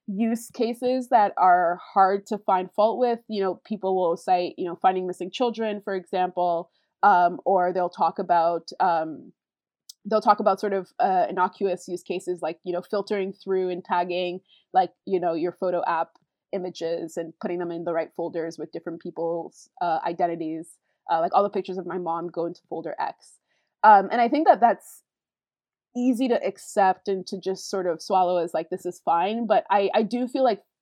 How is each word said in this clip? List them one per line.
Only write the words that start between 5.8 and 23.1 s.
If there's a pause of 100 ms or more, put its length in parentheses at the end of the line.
for
example, (360)
um,
or
they'll
talk
about, (100)
um, (720)
they'll
talk
about
sort
of, (100)
uh,
innocuous
use
cases
like,
you
know,
filtering
through
and
tagging, (340)
like, (160)
you
know,
your
photo
app (440)
images
and
putting
them
in
the
right
folders
with
different
people's, (100)
uh,
identities. (300)
Uh,
like,
all
the
pictures
of
my
mom
go
into
folder
X. (460)